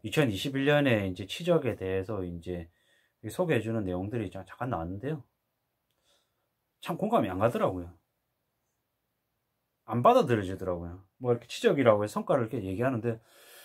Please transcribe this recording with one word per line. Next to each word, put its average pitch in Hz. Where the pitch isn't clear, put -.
이천이십일 131
년에 135
이제 92
치적에 160
대해서 95
이제 87
소개해주는 113
내용들이 98
자-, 95
잠깐 -
나왔는데요. 98
참 170
공감이 113
안 92
가더라고요. 104
안 120
받아들여지더라고요. 95
뭐 123
이렇게 120
치적이라고 127
해서 104
성과를 160
이렇게 110
얘기하는데 117